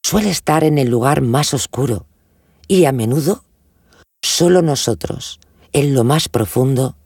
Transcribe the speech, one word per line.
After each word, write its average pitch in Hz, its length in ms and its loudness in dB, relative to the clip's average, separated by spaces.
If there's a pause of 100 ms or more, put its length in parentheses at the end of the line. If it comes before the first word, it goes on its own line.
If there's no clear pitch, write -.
Suele 208 280 0
estar 160 340 0
en 151 140 2
el 131 100 2
lugar 123 320 0
más 135 320 0
oscuro, 123 540 -4 (600)
y 185 200 4
a 135 60 2
menudo, 135 520 -2 (760)
solo 175 400 2
nosotros, - 800 -4 (320)
en 143 200 0
lo 127 120 2
más 143 260 0
profundo 127 760 -2